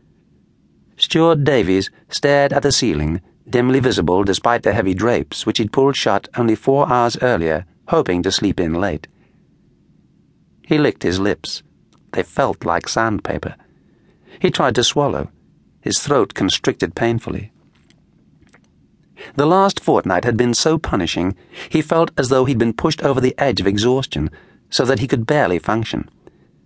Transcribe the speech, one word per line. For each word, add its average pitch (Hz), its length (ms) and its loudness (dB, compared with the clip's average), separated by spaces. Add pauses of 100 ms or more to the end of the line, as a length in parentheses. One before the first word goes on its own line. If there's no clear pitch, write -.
(960)
Stuart 165 460 2
Davies 98 480 2 (180)
stared 143 440 2
at 139 100 0
the 143 80 2
ceiling, 82 500 0 (300)
dimly 127 300 2
visible 98 420 2
despite 101 400 0
the 98 120 0
heavy 95 200 0
drapes 98 500 -2
which - 140 -2
he'd 107 140 -4
pulled 135 240 2
shut 101 400 0
only 117 180 2
four 135 340 0
hours 120 320 0
earlier, 85 460 0 (220)
hoping 92 340 0
to 95 80 -2
sleep 92 300 -2
in 82 140 -2
late. 87 340 -4 (1600)
He 151 140 0
licked 143 240 0
his 90 160 0
lips. - 460 -4 (480)
They - 100 -2
felt - 420 -2
like 85 240 -2
sandpaper. 107 680 -4 (840)
He 180 140 0
tried 131 240 0
to 120 80 2
swallow. 90 480 -2 (480)
His - 180 -4
throat 135 340 0
constricted 95 600 -2
painfully. 117 560 -4 (1800)
The 139 120 2
last 190 340 4
fortnight 95 440 2
had 117 120 0
been 120 180 2
so 160 240 2
punishing, 92 560 -2 (340)
he 156 140 0
felt 165 340 0
as 131 120 -2
though 131 160 4
he'd 127 140 0
been 117 140 2
pushed - 300 -4
over 135 180 0
the 127 160 0
edge 127 240 0
of 92 60 -4
exhaustion, 104 640 0 (380)
so - 180 0
that 123 140 2
he 139 60 -2
could 117 200 -2
barely 113 320 2
function. - 500 -4 (580)